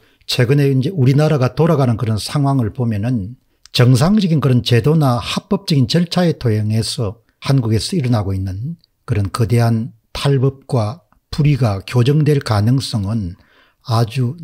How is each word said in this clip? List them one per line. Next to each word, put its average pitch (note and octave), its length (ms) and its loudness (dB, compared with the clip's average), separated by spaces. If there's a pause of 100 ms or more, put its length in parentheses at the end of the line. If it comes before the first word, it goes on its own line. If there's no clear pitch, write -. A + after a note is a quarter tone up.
(280)
최근에 C#3 420 2
이제 C3 200 0
우리나라가 C#3+ 680 2
돌아가는 C#3 400 2
그런 A2 200 -2
상황을 C#3 560 -2
보면은 A#2 640 -4 (380)
정상적인 D#3+ 680 4
그런 B2+ 240 2
제도나 C3 540 2
합법적인 - 720 -2
절차에 F3 460 0
도행해서 G#2+ 840 -2 (220)
한국에서 A#2 560 0
일어나고 A#2 380 0
있는 F#2+ 420 -6 (280)
그런 G2+ 280 -2
거대한 A#2 600 0 (200)
탈법과 C3+ 920 -2 (300)
불의가 B2+ 560 0
교정될 C#3+ 500 2
가능성은 G#2+ 960 -2 (480)
아주 A#2+ 600 -2